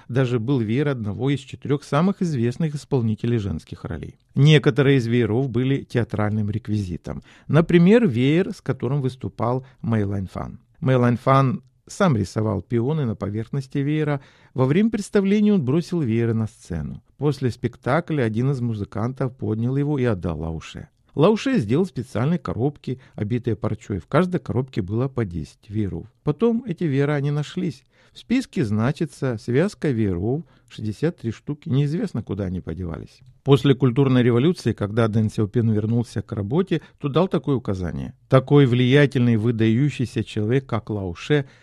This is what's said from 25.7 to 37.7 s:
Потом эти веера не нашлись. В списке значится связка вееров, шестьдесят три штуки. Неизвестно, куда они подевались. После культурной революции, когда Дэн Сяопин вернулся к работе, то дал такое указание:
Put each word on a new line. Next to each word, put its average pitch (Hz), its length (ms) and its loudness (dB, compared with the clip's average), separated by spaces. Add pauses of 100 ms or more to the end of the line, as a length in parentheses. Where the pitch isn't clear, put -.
Потом 226 440 0
эти 175 160 -6
веера 143 360 0
не 143 120 -2
нашлись. 147 520 -6 (300)
В - 60 -20
списке 226 440 -2
значится 120 800 -2
связка 156 480 0
вееров, 110 540 -2 (260)
шестьдесят 107 480 -4
три 113 140 -6
штуки. - 360 -10
Неизвестно, 147 540 -2
куда 98 240 -6
они 92 160 -6
подевались. 82 580 -10 (240)
После 139 300 6
культурной 127 480 2
революции, 120 520 2
когда 110 340 0
Дэн 110 240 0
Сяопин 110 400 0
вернулся 110 500 -2
к - 100 -12
работе, 147 500 -2 (180)
то 147 100 -4
дал 156 180 2
такое 147 280 -2
указание: 92 580 -6 (160)